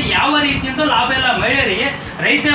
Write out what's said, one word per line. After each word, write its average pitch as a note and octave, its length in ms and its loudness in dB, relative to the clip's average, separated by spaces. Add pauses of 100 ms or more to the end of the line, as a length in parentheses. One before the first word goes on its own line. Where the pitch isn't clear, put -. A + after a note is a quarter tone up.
ಯಾವ D4 340 2
ರೀತಿಯಿಂದ C4+ 400 -2
ಲಾಭ B3+ 340 2
ಇಲ್ಲ B3+ 280 0
ಮಹಿಳೆಯರಿಗೆ, A#3+ 440 0 (360)
ರೈತ C#4 340 0